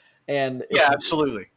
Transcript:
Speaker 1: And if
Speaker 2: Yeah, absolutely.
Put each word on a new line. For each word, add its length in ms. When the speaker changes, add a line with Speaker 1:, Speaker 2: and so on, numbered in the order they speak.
Speaker 1:
And 420
if 80
Speaker 2:
Yeah, 140
absolutely. 540